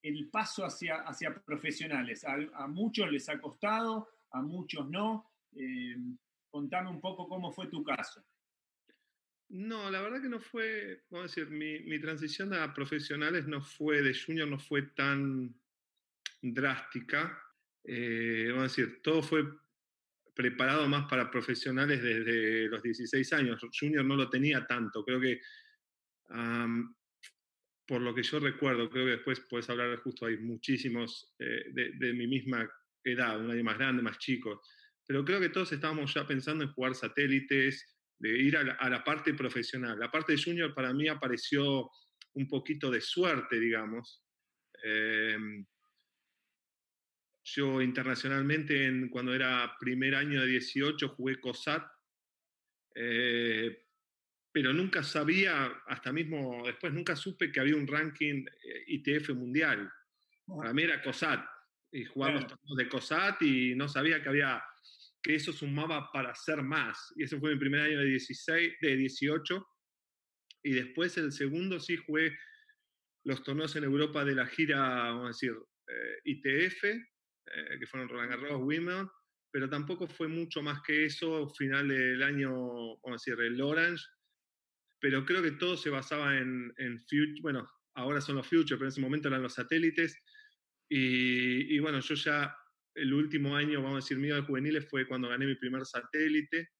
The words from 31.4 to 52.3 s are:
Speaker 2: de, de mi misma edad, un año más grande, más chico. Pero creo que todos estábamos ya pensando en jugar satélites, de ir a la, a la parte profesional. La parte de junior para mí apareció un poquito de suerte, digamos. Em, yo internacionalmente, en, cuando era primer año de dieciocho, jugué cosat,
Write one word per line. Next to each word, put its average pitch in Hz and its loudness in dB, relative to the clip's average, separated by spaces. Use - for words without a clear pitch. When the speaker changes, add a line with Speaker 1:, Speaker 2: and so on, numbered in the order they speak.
Speaker 2:
de, 127 -2
de 127 -2
mi 120 -2
misma 123 -2
edad, 120 0
un 113 -2
año 117 0
más 107 0
grande, 127 2
más 110 -2
chico. 110 -4
Pero 139 0
creo 190 2
que 180 4
todos 175 -2
estábamos 156 -2
ya 143 0
pensando 151 0
en 139 -4
jugar 127 0
satélites, 135 2
de 110 2
ir 139 6
a 147 4
la, 131 0
a 131 0
la 120 0
parte 151 2
profesional. 123 -2
La 117 -4
parte 156 2
de 147 2
junior 170 0
para 131 0
mí 147 2
apareció 135 2
un 135 -2
poquito 143 -2
de 120 2
suerte, 147 2
digamos. 113 -2
Em, 110 0
yo 135 0
internacionalmente, 135 2
en, 131 0
cuando 123 -2
era 127 2
primer 127 2
año 143 2
de 127 4
dieciocho, 135 2
jugué 131 -2
cosat, 147 -4